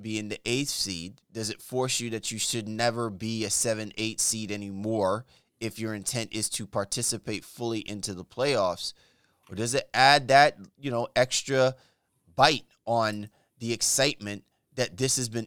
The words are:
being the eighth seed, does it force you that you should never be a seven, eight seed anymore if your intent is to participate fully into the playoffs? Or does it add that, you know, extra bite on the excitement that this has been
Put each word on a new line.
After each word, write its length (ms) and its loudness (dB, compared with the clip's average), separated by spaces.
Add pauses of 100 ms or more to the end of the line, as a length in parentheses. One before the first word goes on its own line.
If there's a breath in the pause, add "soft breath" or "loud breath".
being 280 -6
the 180 -8
eighth 240 0
seed, 500 -6 (100)
does 200 -6
it 100 -10
force 400 -2
you 100 -6
that 220 -6
you 60 -8
should 280 -4
never 440 -2
be 340 -4
a 60 -4
seven, 480 -2
eight 200 -4
seed 320 -2
anymore 760 -2 (340 soft breath)
if 180 -6
your 160 -6
intent 380 -4
is 180 -4
to 160 -6
participate 800 -4
fully 440 -4
into 260 -8
the 100 -12
playoffs? 680 0 (580 soft breath)
Or 40 -12
does 200 -2
it 200 -2
add 340 8
that, 280 8 (220)
you 120 -6
know, 240 -2
extra 640 2 (580 soft breath)
bite 320 4 (200)
on 420 0 (300)
the 140 -4
excitement 720 0 (300)
that 220 -2
this 200 0
has 120 -4
been 180 -6